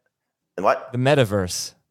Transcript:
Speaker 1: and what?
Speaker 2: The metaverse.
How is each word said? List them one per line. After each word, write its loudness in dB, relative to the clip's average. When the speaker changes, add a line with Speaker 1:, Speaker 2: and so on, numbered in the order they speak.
Speaker 1:
and -6
what? 0
Speaker 2:
The -6
metaverse. 0